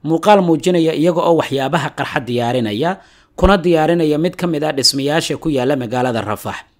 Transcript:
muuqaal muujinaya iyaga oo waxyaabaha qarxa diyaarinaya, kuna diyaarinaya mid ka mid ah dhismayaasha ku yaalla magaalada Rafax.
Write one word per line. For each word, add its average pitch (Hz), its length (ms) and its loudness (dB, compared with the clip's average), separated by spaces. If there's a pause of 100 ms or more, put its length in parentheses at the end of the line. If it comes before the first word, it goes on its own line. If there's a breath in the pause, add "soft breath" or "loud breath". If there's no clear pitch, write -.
muuqaal 165 360 4
muujinaya 165 560 2
iyaga 165 240 2
oo 170 200 4
waxyaabaha 139 500 -2 (100)
qarxa 143 280 -4
diyaarinaya, 120 640 -2 (440 soft breath)
kuna 190 220 4
diyaarinaya 160 600 2
mid 175 180 -2
ka 180 120 -4
mid 151 160 -2
ah 156 80 -2
dhismayaasha 139 680 -2
ku - 140 -6
yaalla 135 240 0
magaalada 123 460 -2
Rafax. 101 340 -6 (240)